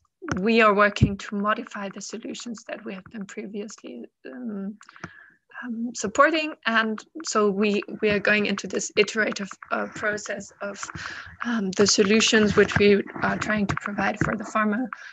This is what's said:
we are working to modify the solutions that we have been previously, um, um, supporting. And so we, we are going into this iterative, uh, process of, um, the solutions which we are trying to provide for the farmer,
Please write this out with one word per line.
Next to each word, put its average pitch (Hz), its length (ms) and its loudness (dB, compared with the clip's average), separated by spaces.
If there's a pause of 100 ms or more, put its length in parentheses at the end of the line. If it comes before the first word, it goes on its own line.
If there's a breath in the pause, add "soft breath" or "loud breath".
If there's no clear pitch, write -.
(380)
we 220 220 4
are 214 140 8
working 202 420 4
to 202 200 -8
modify 202 520 -2
the 196 120 -12
solutions 233 680 -12
that 208 160 -12
we 220 100 -10
have 185 180 -14
been 214 120 -10
previously, 226 800 -12 (220)
um, 214 500 -10 (880 loud breath)
um, 233 300 -6
supporting. 302 600 0 (120)
And 220 360 0 (220)
so 208 260 2
we, 202 320 0 (200)
we 214 80 2
are 208 80 2
going 208 280 2
into 202 200 -2
this - 300 -6
iterative, 208 520 0 (220)
uh, - 240 -2
process 208 640 -6
of, 202 240 -10 (600 loud breath)
um, 226 280 -2
the 202 140 4
solutions 214 680 4
which 202 220 6
we 202 240 8 (200)
are 196 160 0
trying 208 300 0
to - 80 -2
provide 208 480 -2
for 214 120 0
the 202 80 -8
farmer, 214 460 0 (220 loud breath)